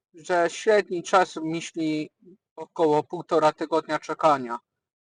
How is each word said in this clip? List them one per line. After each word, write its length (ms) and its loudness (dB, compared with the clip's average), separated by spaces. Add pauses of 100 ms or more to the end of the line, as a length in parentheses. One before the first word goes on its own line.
(140)
że 360 0
średni 540 0
czas 320 2
myśli 720 -6 (460)
około 480 0
półtora 480 0
tygodnia 480 -4
czekania. 580 0 (560)